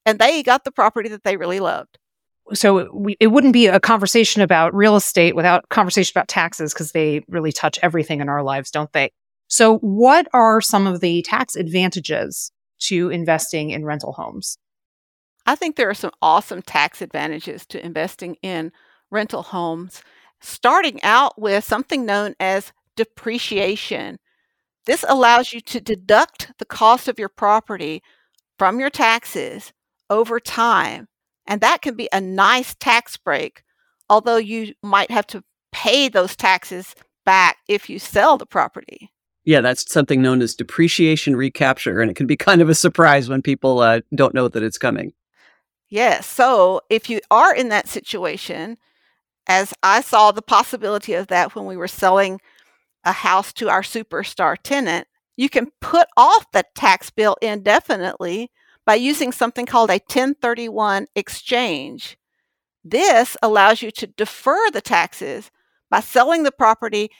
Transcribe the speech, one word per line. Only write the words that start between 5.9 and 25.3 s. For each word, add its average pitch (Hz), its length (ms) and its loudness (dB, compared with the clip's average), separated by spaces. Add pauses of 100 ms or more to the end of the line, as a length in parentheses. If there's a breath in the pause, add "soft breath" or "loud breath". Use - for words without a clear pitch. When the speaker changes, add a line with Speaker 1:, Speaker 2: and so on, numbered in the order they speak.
Speaker 2:
about - 120 0
taxes, 165 460 -4
'cause 156 180 -10
they 151 360 -2
really 160 240 -4
touch - 300 -4
everything 160 400 -2
in 143 80 -4
our 143 140 -2
lives, 135 280 -6
don't 151 220 -6
they? 139 180 0 (360)
So 220 320 4
what 247 540 4
are 226 280 4
some 196 260 0
of 180 120 -2
the 170 240 0
tax - 320 -4
advantages 170 960 -4 (280)
to 175 300 -2
investing 160 640 -4
in 151 140 -8
rental 147 280 -8
homes? - 440 -12 (880)
Speaker 1:
I 277 100 0
think 311 200 -6
there 226 140 -2
are 202 40 -4
some - 180 -8 (100)
awesome 175 400 0
tax - 400 -4
advantages 151 640 -10
to - 180 -14
investing 165 560 -8
in 170 300 -8 (380)
rental 214 340 -6
homes, 175 580 -8 (400 soft breath)
starting - 600 0
out 233 360 2
with 208 240 -2
something 254 420 -4
known 208 340 -4
as 190 320 -4 (240)
depreciation. 208 1200 -6 (640)
This - 220 -2
allows 247 460 4